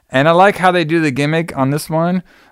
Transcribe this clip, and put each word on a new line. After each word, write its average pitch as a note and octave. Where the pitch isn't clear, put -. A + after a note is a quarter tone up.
And C#3
I E3
like F#3+
how F3+
they F3
do E3
the D3+
gimmick D3+
on C3+
this D3+
one E3+